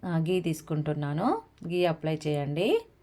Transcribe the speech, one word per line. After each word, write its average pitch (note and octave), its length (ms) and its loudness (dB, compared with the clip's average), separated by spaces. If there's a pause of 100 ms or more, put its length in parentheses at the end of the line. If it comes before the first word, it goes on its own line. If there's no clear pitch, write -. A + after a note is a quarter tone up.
ఆ, E3+ 140 0
ఘీ F3+ 220 2
తీసుకుంటున్నాను. D#3 1000 -2 (260)
ఘీ F3 160 2
అప్లై D#3+ 420 0
చేయండి. D3+ 540 2 (220)